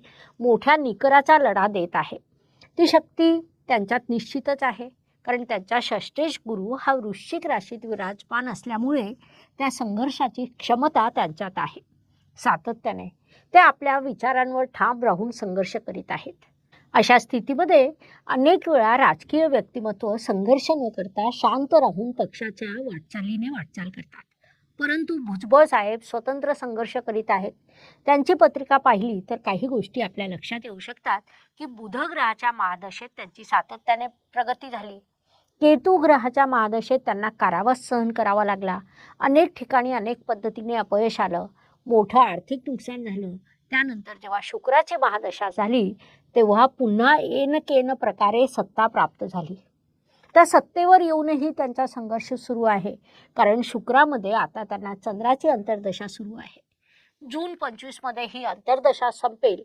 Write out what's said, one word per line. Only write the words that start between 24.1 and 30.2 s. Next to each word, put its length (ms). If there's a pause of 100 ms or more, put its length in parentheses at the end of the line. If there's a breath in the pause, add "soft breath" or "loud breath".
परंतु 460
भुजबळ 400
साहेब 380
स्वतंत्र 500
संघर्ष 440
करीत 320
आहेत. 220 (560 soft breath)
त्यांची 260
पत्रिका 440
पाहिली 420 (100)
तर 60
काही 320
गोष्टी 340
आपल्या 260